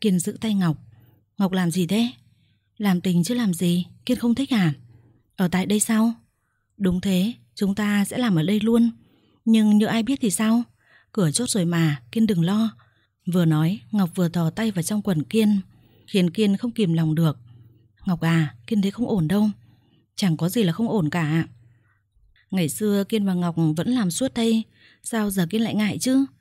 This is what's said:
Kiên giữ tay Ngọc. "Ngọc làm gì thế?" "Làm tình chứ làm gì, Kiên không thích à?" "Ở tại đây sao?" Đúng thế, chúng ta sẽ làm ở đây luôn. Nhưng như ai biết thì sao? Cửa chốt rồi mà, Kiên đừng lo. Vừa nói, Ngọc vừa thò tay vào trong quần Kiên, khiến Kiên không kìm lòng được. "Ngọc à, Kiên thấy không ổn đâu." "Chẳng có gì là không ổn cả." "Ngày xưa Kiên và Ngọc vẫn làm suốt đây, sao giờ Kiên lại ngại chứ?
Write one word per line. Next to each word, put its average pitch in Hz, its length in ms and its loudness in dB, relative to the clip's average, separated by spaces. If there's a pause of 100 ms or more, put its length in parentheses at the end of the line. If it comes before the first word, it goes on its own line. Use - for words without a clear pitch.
Kiên 185 180 2
giữ 208 220 -4
tay 220 140 -2
Ngọc. 175 220 0 (640)
"Ngọc 190 140 0
làm 180 180 0
gì 175 160 -2
thế?" 214 220 0 (680)
"Làm 190 240 0
tình 175 240 0
chứ 247 100 -2
làm 226 200 0
gì, 175 320 0 (200)
Kiên 247 120 0
không 233 160 0
thích 269 180 -4
à?" 175 220 2 (600)
"Ở 180 120 0
tại 185 180 -2
đây 208 140 0
sao?" 226 340 0 (600)
Đúng 185 240 0
thế, 196 320 0 (220)
chúng 196 200 -2
ta 208 300 0
sẽ - 140 -6
làm 233 180 2
ở 156 60 2
đây 202 180 0
luôn. 233 300 4 (540)
Nhưng 214 340 4
như 214 80 4
ai 226 160 0
biết 269 180 -2
thì 220 100 0
sao? 220 320 0 (500)
Cửa 175 180 0
chốt 240 200 -4
rồi 185 140 0
mà, 165 380 0 (100)
Kiên 226 140 2
đừng 175 180 2
lo. 214 260 0 (560)
Vừa 175 180 2
nói, 160 360 2 (100)
Ngọc 196 240 0
vừa 175 140 0
thò 165 220 0
tay 220 200 -4
vào 175 120 -4
trong 208 200 -4
quần 165 200 0
Kiên, 208 380 2 (460)
khiến 180 240 0
Kiên 202 260 0
không 240 140 -6
kìm 202 220 0
lòng 160 220 0
được. 156 240 2 (680)
"Ngọc 170 140 -2
à, 165 340 0 (120)
Kiên 214 160 0
thấy 196 80 0
không 226 180 -4
ổn 165 200 0
đâu." 208 220 2 (640)
"Chẳng 170 200 0
có 165 120 -2
gì 233 140 0
là 175 100 0
không 226 160 -2
ổn 165 220 0
cả." 160 360 -2 (1040)
"Ngày 180 180 -2
xưa 202 360 -2
Kiên 208 200 -2
và 190 100 -2
Ngọc 175 200 -2 (220)
vẫn 170 120 -4
làm 240 220 0
suốt 262 240 -4
đây, 226 280 0 (400)
sao 214 280 -4
giờ 190 200 0
Kiên 226 120 -2
lại 220 120 -2
ngại 208 240 -2
chứ? 262 260 2 (160)